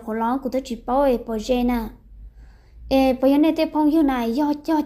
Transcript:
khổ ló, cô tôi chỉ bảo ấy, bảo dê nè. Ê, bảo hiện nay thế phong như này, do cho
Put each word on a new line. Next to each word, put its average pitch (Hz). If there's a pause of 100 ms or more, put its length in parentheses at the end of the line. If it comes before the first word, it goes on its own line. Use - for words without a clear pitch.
khổ 220
ló, 226
cô 247
tôi 262
chỉ 220
bảo 254
ấy, 269
bảo 226
dê 247
nè. 240 (1040)
Ê, 269
bảo 262
hiện 285
nay 320
thế 320
phong 302
như 320
này, 240
do 294 (120)
cho 311